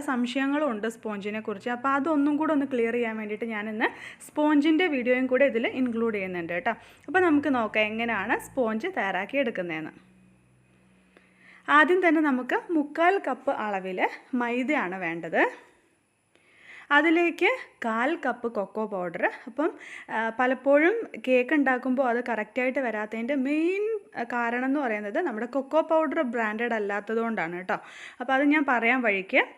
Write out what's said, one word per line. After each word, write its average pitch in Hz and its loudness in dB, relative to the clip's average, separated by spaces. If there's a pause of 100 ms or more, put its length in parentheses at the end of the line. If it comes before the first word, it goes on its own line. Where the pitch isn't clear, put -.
സംശയങ്ങളും 269 0
ഉണ്ട് 214 -4 (100)
സ്പോഞ്ചിനെ 208 -6
കുറിച്ച്. 214 -6
അപ്പോൾ 262 -2
അതൊന്നും 294 2
കൂടെ 311 2
ഒന്ന് 277 0
ക്ലിയർ 233 0
ചെയ്യാൻ 226 -4
വേണ്ടിയിട്ട് 214 -6
ഞാനിന്ന് 214 -2 (380)
സ്പോഞ്ചിൻ്റെ 302 4
വീഡിയോയും 254 2
കൂടെ 269 6
ഇതിൽ 233 0 (140)
ഇൻക്ലൂഡ് 226 0
ചെയ്യുന്നുണ്ട് 175 -6
കേട്ടോ. 220 -2 (320)
അപ്പോൾ 370 2
നമുക്ക് 294 4
നോക്കാം 214 0
എങ്ങനെയാണ് 226 -2 (100)
സ്പോഞ്ച് 220 -2 (100)
തയ്യാറാക്കി 196 -2
എടുക്കുന്നതെന്ന്. 175 -6 (1700)
ആദ്യം 302 6
തന്നെ 320 4
നമുക്ക് 254 0 (180)
മുക്കാൽ 320 2 (100)
കപ്പ് 262 -2 (120)
അളവിൽ 190 -4 (420)
മൈദയാണ് 240 -2
വേണ്ടത്. 170 -2 (1600)
അതിലേക്ക് 339 2 (360)
കാൽ 233 0 (140)
കപ്പ് 240 -4
കൊക്കോ 208 -4 (100)
പൗഡർ. 180 -4 (260)
അപ്പം, 294 -2 (460)
ആ, - -4 (220)
പലപ്പോഴും 277 4 (300)
കേക്ക് 254 4
ഉണ്ടാക്കുമ്പോൾ 254 0
അത് 233 0 (120)
കറക്റ്റായിട്ട് 254 -2
വരാത്തതിൻ്റെ 226 -4 (100)
മെയിൻ, 339 0 (320)
ആ, 185 -4
കാരണം 240 -2
എന്ന് 294 0
പറയുന്നത് 214 -2
നമ്മുടെ 226 -6
കൊക്കോ 277 0 (100)
പൗഡർ 320 2 (140)
ബ്രാൻഡഡ് 226 -2
അല്ലാത്തത് 208 -2
കൊണ്ടാണ് 175 -2
കേട്ടോ. 190 -2 (400)
അപ്പോൾ 262 0
അത് 285 4 (120)
ഞാൻ 302 2
പറയാൻ 233 2
വഴിക്ക്. 196 2 (140)